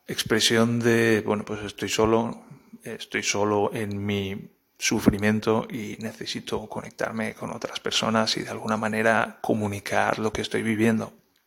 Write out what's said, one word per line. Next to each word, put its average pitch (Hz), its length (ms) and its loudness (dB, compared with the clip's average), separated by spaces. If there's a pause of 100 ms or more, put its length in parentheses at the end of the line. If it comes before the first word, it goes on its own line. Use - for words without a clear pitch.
expresión 117 720 2
de, 113 460 4
bueno, 104 200 0
pues 104 180 -8
estoy 101 260 -6
solo, 113 540 2 (400)
estoy 110 400 -6
solo 104 500 2
en 101 320 -4
mi 101 460 -2 (260)
sufrimiento 107 920 2
y 107 300 -8
necesito 110 680 -8
conectarme 113 680 -6
con 120 180 -10
otras - 280 -8
personas 110 580 0
y - 60 -4
de 95 60 -8
alguna 110 280 -2
manera 110 640 2
comunicar 104 800 0
lo 110 120 0
que - 100 -4
estoy 107 220 -2
viviendo. 110 500 2 (340)